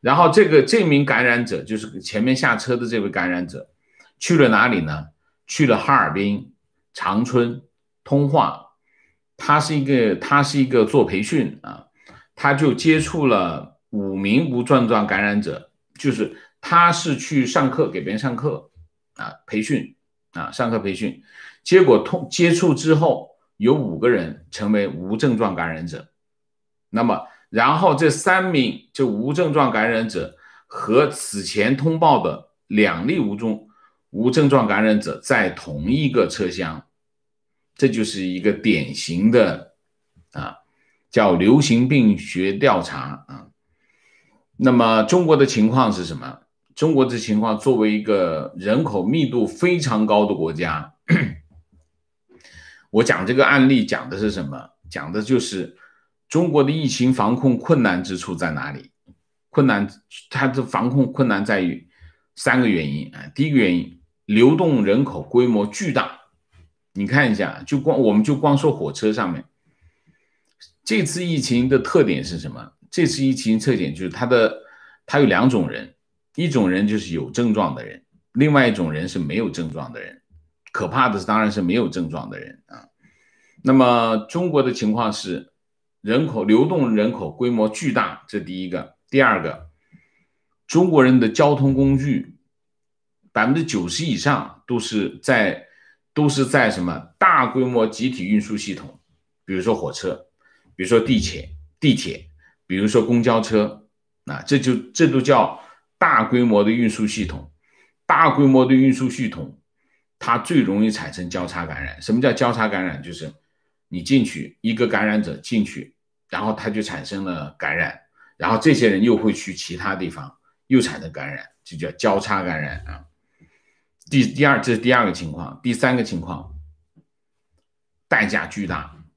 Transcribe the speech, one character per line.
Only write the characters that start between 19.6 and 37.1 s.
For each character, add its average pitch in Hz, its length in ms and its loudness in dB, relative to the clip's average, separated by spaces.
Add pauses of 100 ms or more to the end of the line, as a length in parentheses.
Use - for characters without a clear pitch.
训 113 360 -4 (340)
啊， 82 200 -10
上 120 180 -4
课 113 100 -2
培 101 140 -6
训， 104 280 -8 (400)
结 185 200 6
果 139 180 6
通-， - 320 -6
接 170 220 2
触 170 200 2
之 156 220 2
后 147 360 0 (260)
有 117 160 4
五 104 260 -2
个 113 80 0
人 85 420 -2
成 107 220 -4
为 101 160 0
无 92 300 -8
症 117 200 0
状 104 180 -2
感 82 180 -4
染 80 120 -10
者。 73 240 -14 (800)
那 113 140 0
么， 110 240 -2 (220)
然 127 280 2
后 170 180 4
这 151 140 2
三 185 420 0
名， 131 400 -2
这 135 160 0
无 113 240 -4
症 156 220 0
状 139 180 2
感 110 180 0
染 113 200 -2
者 85 260 -8 (320)
和 117 400 2
此 101 360 -6
前 107 340 0
通 160 200 0
报 147 240 4
的 - 280 -6 (180)
两 98 400 0
例 175 120 0
无 101 180 -2
症-， 110 300 -6 (420)
无 113 200 0
症 139 200 4
状 127 180 4
感 104 160 2
染 107 160 4
者 76 200 -8
在 110 300 0
同 78 400 -8
一 143 200 0
个 113 180 0
车 92 220 -6
厢， 80 360 -8 (880)